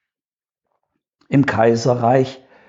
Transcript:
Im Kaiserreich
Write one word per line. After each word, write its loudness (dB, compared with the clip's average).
Im 2
Kaiserreich 0